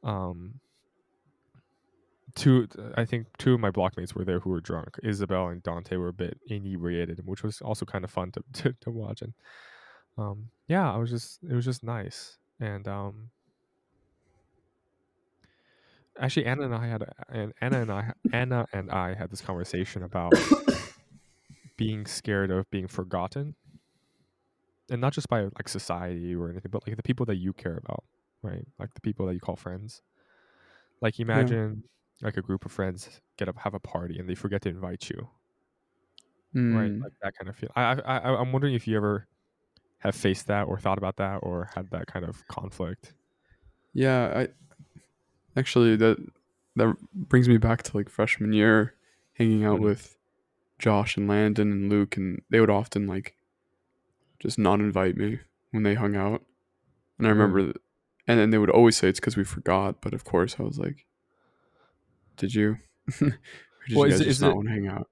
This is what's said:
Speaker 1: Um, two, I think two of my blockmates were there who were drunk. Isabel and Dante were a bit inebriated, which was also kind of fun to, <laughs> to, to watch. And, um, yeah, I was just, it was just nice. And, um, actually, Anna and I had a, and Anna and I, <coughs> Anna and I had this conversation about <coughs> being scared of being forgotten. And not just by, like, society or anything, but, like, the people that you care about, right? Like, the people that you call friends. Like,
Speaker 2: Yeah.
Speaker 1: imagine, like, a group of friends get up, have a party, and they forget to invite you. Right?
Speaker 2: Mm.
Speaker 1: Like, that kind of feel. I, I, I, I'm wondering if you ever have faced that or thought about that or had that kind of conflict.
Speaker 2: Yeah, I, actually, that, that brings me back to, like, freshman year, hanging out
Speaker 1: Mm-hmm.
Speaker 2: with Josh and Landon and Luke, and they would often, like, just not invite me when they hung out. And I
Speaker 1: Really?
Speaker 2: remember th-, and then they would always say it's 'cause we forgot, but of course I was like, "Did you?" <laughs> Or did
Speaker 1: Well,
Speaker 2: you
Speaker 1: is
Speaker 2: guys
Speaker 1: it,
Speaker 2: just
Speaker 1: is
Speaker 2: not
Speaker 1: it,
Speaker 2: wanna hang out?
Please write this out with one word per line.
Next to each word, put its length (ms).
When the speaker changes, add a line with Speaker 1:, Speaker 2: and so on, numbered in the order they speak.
Speaker 1:
Um, 560
two, 320
I 100
think 220
two 160
of 60
my 120
blockmates 440
were 100
there 140
who 100
were 120
drunk. 420
Isabel 460
and 120
Dante 360
were 120
a 40
bit 340
inebriated, 760
which 180
was 180
also 240
kind 180
of 80
fun 200
to, 160
<laughs> 60
to, 280
to 100
watch. 300
And, 120
um, 320
yeah, 260
I 40
was 120
just, 340
it 100
was 120
just 180
nice. 540
And, 280
um, 420
actually, 260
Anna 180
and 120
I 120
had 140
a, 120
and 320
Anna 200
and 100
I, 300
<coughs> 120
Anna 400
and 180
I 220
had 160
this 120
conversation 600
about 300
<coughs> 580
being 220
scared 460
of 180
being 180
forgotten. 680
And 100
not 120
just 160
by, 120
like, 120
society 680
or 160
anything, 200
but, 140
like, 120
the 60
people 240
that 100
you 160
care 240
about, 260
right? 220
Like, 160
the 80
people 260
that 60
you 60
call 160
friends. 460
Like, 180
Speaker 2:
Yeah. 220
Speaker 1:
imagine, 280
like, 160
a 40
group 240
of 60
friends 500
get 120
up, 100
have 140
a 60
party, 400
and 100
they 60
forget 280
to 60
invite 400
you. 200
Right? 220
Speaker 2:
Mm. 100
Speaker 1:
Like, 120
that 140
kind 120
of 60
feel. 200
I, 60
I, 240
I, 240
I'm 100
wondering 240
if 120
you 100
ever 300
have 160
faced 320
that 200
or 100
thought 200
about 200
that 200
or 380
had 160
that 160
kind 180
of 220
conflict. 680
Speaker 2:
Yeah, 260
I, 120
actually, 380
that, 200
that 200
brings 340
me 100
back 260
to, 140
like, 120
freshman 440
year, 420
hanging 300
out 160
Speaker 1:
Mm-hmm. 100
Speaker 2:
with 280
Josh 380
and 100
Landon 440
and 180
Luke, 280
and 320
they 100
would 120
often, 360
like, 280
just 180
not 220
invite 380
me 220
when 120
they 100
hung 220
out. 280
And 80
I 20
Speaker 1:
Really? 100
Speaker 2:
remember 240
th-, 120
and 120
then 100
they 80
would 140
always 260
say 100
it's 120
'cause 180
we 60
forgot, 580
but 140
of 80
course 360
I 40
was 160
like, 260
"Did 180
you?" 240
<laughs> 140
Or 680
did 80
Speaker 1:
Well, 100
Speaker 2:
you 40
Speaker 1:
is 40
Speaker 2:
guys 80
Speaker 1:
it, 60
Speaker 2:
just 100
Speaker 1:
is 40
Speaker 2:
not 120
Speaker 1:
it, 40
Speaker 2:
wanna 140
hang 160
out? 240